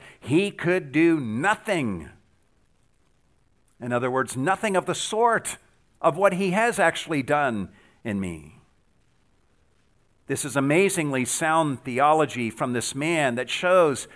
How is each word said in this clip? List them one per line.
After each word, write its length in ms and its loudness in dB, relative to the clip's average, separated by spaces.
he 320 0
could 440 -4
do 260 4
nothing." 920 -2
In 100 -8
other 180 0
words, 280 -2
nothing 400 0
of 80 0
the 100 -2
sort 640 0
of 160 2
what 180 4
he 180 0
has 280 0
actually 420 0
done 520 0
in 160 -2
me. 320 -8
This 160 -4
is 120 -6
amazingly 720 2
sound 580 0
theology 680 2
from 240 -4
this 220 -4
man 400 0
that 140 -6
shows 680 2